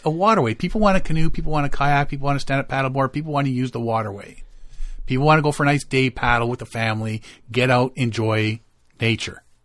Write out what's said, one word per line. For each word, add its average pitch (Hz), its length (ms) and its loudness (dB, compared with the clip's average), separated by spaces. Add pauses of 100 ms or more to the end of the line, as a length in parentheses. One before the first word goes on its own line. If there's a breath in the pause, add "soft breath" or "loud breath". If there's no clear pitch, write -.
a 160 40 0
waterway. 165 440 2
People 180 260 -4
want 202 180 4
to 180 60 2
canoe, 160 260 4
people 160 220 2
want 147 180 0
to - 80 2
kayak, 143 320 2
people 139 160 -6
want 139 120 0
to 139 40 -4
stand 139 200 -2
up - 80 -8
paddleboard, 135 420 -2
people 151 220 -6
want 139 140 0
to 131 60 -2
use 127 180 -2
the 120 100 -6
waterway. 110 600 -4 (640 soft breath)
People 135 200 0
want 156 120 6
to 156 60 2
go 151 80 2
for 147 120 -2
a - 40 2
nice 143 160 2
day 131 260 0
paddle 120 400 0
with 123 100 -6
the 120 60 -14
family, 110 560 -4 (300 loud breath)
get 123 180 2
out, 127 260 2
enjoy 110 640 -2 (400)
nature. - 420 -2 (220)